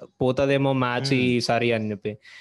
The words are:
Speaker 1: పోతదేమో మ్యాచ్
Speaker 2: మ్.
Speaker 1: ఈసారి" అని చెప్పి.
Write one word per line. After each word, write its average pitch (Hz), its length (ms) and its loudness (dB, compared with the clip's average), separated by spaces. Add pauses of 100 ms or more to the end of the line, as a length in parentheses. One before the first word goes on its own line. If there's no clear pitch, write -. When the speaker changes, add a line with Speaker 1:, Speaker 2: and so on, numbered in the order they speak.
(220)
Speaker 1:
పోతదేమో 135 500 2
మ్యాచ్ 127 380 -2
Speaker 2:
మ్. 139 40 2
Speaker 1:
ఈసారి" 120 580 2
అని 110 180 -2
చెప్పి. 104 280 -8 (220)